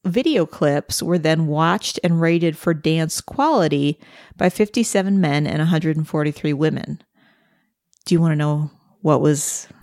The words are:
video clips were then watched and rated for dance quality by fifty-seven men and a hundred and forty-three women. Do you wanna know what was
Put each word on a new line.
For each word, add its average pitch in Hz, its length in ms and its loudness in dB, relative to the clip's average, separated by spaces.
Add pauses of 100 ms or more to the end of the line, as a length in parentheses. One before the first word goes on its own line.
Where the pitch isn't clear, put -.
video 214 420 2
clips - 560 -2
were 175 160 0
then 160 300 0
watched 156 560 -2
and 170 160 2
rated 165 360 2
for - 180 -2
dance 160 460 -2
quality 156 800 0 (380)
by 185 140 2
fifty-seven 202 720 0
men 147 280 2
and 151 120 -2
a 156 40 2
hundred 160 320 0
and 156 100 -2
forty-three 151 460 -2
women. 156 500 -2 (1040)
Do 175 100 0
you 165 60 4
wanna 160 160 2
know 151 340 -2 (300)
what 151 220 2
was 151 440 0 (160)